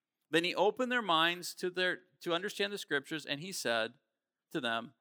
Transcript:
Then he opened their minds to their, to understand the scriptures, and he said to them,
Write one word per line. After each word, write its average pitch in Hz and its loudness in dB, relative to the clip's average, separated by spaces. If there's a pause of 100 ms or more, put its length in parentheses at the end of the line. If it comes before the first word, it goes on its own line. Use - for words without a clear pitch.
(320)
Then 165 4
he 175 -2
opened 214 2
their 247 2
minds 170 2
to 185 -4
their, 180 -2 (180)
to 170 -2
understand 202 -2
the 202 -6
scriptures, 147 -4
and 143 -4
he 190 -8
said 117 0 (580)
to 170 -2
them, 117 -4